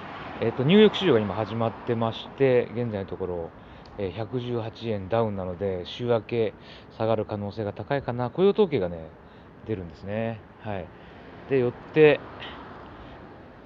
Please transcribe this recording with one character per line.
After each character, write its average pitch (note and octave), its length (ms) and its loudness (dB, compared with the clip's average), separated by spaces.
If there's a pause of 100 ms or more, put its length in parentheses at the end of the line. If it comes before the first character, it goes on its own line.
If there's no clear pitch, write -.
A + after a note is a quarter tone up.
(420)
え A2+ 80 0
っ A2+ 40 0
と、 B2+ 100 -2
ニ D3+ 100 6
ュ G3+ 60 10
ー - 20 12
ヨ G#3+ 60 12
ー - 20 6
ク - 80 0
市 G3 80 -2
場 E3 80 6
が A2+ 60 6
今 G2+ 160 0
始 G#2+ 180 -2
ま A2+ 140 0
っ A2+ 60 -2 (120)
て B2 80 0
ま A2+ 180 0
し - 180 -12
て、 B2+ 440 4
現 A#2 180 -2
在 G2 120 -2
の - 20 -6
と F2 100 -8
こ F2+ 120 -4
ろ、 E2+ 220 -6 (500)
え G2+ 80 -2
ー、 F2+ 40 -6
百 A2 280 -6
十 A#2+ 200 -4
八 A2+ 300 -6
円 G2+ 180 -4
ダ A2+ 140 2
ウ A2+ 80 2
ン G2+ 60 -4
な F#2 100 -4
の F2+ 100 -6
で、 F#2 300 -2
週 A#2+ 220 -6
明 A#2 140 4
け A2+ 340 -2 (420)
下 A2+ 80 0
が A2+ 100 4
る G#2+ 100 -2
可 G#2+ 120 -4
能 G2+ 140 -4
性 G#2+ 120 -6
が G2+ 100 -4
高 G#2 220 -4
い C#3 60 0
か - 100 -4
な。 A#2+ 200 -4
雇 - 100 -4
用 G3 80 6
統 G3+ 180 4
計 D3 120 0
が F2+ 100 0
ね、 E2 180 -10 (600)
出 A2 80 -2
る F#2 80 -6
ん E2+ 60 -12
で D2+ 80 -16
す - 60 -16
ね。 A2 360 -4 (220)
は G#2 180 -6
い。 E2 80 -8 (600)
で、 C3+ 120 4
よ B2 100 4
っ B2 40 -2 (200)
て、 D3+ 260 10 (1500)